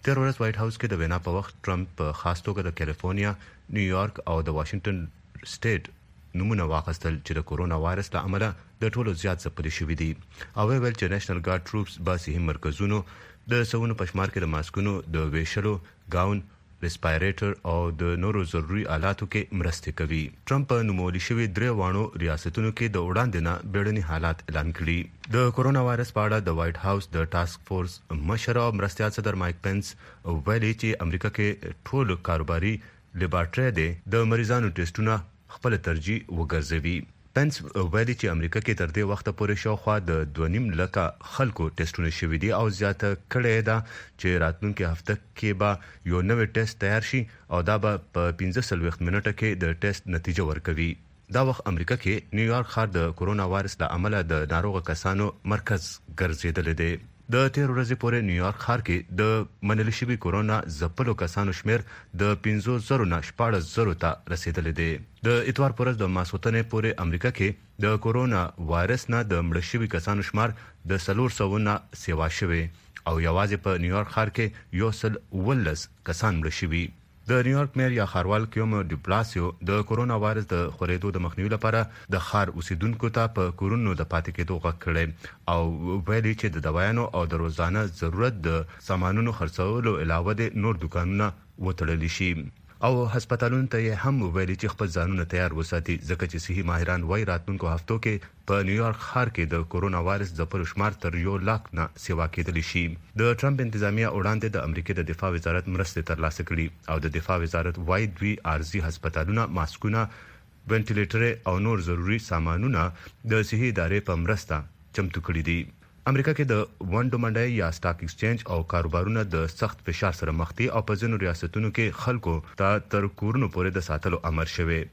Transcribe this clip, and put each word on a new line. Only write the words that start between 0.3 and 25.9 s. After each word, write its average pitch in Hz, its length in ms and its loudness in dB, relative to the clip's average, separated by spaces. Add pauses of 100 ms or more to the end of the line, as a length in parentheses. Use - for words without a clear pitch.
وایټ 110 200 0
هاوس 113 160 0
کې 120 140 -2
د 87 100 0
وینا 82 240 0
په 90 120 0
وخت - 280 -8
ټرمپ 90 340 -2
په 76 220 0
خاص 87 240 0
توګه 101 220 -2
د 85 120 -4
کیلیفورنیا، 92 540 0 (420)
نیویارک 98 540 0
او 82 80 2 (100)
د 78 100 0
واشنګټن 92 400 -4 (560)
سټیټ 104 300 0 (560)
نومونه 98 320 2
واخیستل 80 540 -2
چې - 120 -6
د 78 120 -2
کرونا 82 340 0
وایرس 92 320 -2
له 87 140 -2
امله 101 200 2 (360)
د 110 100 0
ټولو 113 260 0
زیات 90 240 0
ځپلي 78 300 -4
شوي 78 260 -2
دي. 80 80 2 (480)
او 107 120 4
ویې 131 120 4
ویل 120 160 0
چې 90 160 0
نېشنل 90 360 -2
ګارد 92 200 0
ټروپس 107 300 -4 (100)
به 90 160 0
صحي 80 220 0
مرکزونو، 90 520 0 (540)
د 120 200 2
سوونو 117 280 0
په 90 120 -4
شمار 95 200 0
کې 98 120 -2
د 78 100 0
ماسکونو 98 400 0 (220)
د 78 180 2
ویشلو، 98 400 0 (420)
ګاون، 98 240 2 (420)
ریسپایریټر 85 680 0 (200)
او 85 80 2 (180)
د 85 240 0
نورو 104 200 2 (100)
ضروري 85 320 0 (100)
آلاتو 95 400 0
کې 101 260 -2
مرستې 82 400 -2
کوي. 80 220 0 (260)
ټرمپ 139 240 2
په 117 160 4
نوموړي 92 400 0
شوي 117 180 2 (120)
درې 120 120 2 (120)
واړو 92 420 0
ریاستونو 85 480 0
کې 110 240 -2
د 87 120 2
وړاندې 98 400 2
نه 87 60 2 (220)
بیړني 101 320 2
حالات 80 400 0
اعلان 80 320 -2
کړي. 85 560 -2
د 123 240 6
کرونا 131 300 4
وایرس 120 280 -2